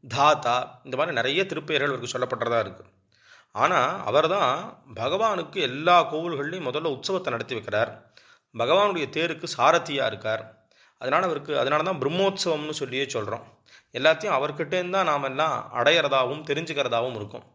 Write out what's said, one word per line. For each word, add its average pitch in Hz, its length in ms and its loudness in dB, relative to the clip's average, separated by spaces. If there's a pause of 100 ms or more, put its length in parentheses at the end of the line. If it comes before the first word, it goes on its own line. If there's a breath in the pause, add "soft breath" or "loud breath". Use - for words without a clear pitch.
தாத்தா, 135 760 2
இந்த 131 120 -8
மாதிரி 156 200 -2
நிறைய 143 300 0
திருப்பெயர்கள் 147 460 -2
இவருக்கு 120 260 -6
சொல்லப்பட்டதா 117 400 -2
இருக்கு. 101 260 -4 (680 soft breath)
ஆனா, 151 520 2
அவர் 147 240 4
தான் 175 480 0 (180)
பகவானுக்கு 175 640 -2
எல்லா 160 580 4
கோவில்கள்லையும் 160 520 -4
முதல்ல 139 160 -4
உற்சவத்தை 165 500 -2
நடத்தி 117 220 -4
வைக்கிறார். 104 480 -2 (560 soft breath)
பகவானுடைய 165 520 2
தேருக்கு 160 380 -4 (100)
சாரதியா 139 480 2
இருக்கார். 110 600 -6 (320 soft breath)
அதனால 143 260 0
அவருக்கு, 147 340 -2
அதனால 143 240 2
தான் 180 160 -2
பிரம்மோற்சவம்னு 165 720 -2
சொல்லியே 139 340 -4
சொல்றோம். 110 380 -6 (500 soft breath)
எல்லாத்தையும் 160 400 2
அவர்கிட்டேருந்து 151 580 -2
தான் 190 140 2
நாம 143 220 0
எல்லாம் 131 480 -2
அடையறதாவும் 143 680 4
தெரிஞ்சுக்கிறதாவும் 135 720 -2
இருக்கும். 104 280 -10 (120)